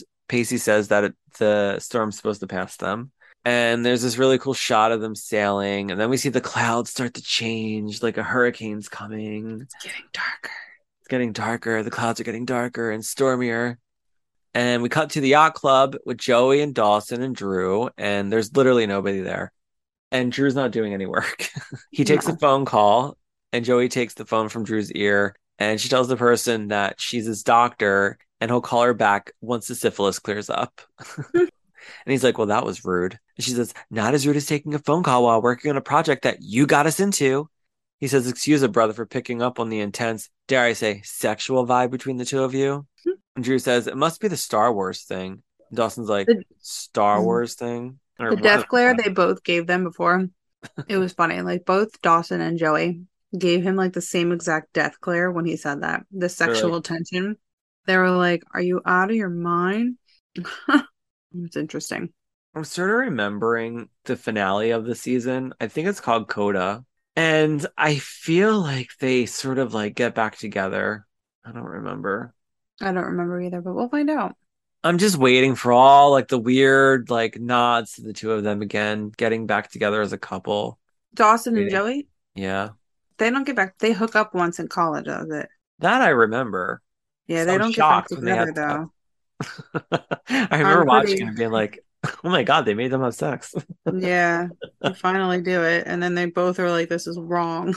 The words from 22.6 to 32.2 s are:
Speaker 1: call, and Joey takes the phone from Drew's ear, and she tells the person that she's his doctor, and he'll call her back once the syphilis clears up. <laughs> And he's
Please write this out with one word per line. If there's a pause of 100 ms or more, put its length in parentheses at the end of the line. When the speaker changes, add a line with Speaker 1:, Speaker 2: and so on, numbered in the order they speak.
Speaker 1:
call, (340)
and
Joey
takes
the
phone
from
Drew's
ear, (240)
and
she
tells
the
person
that
she's
his
doctor, (240)
and
he'll
call
her
back
once
the
syphilis
clears
up. (180)
<laughs> (720)
And
he's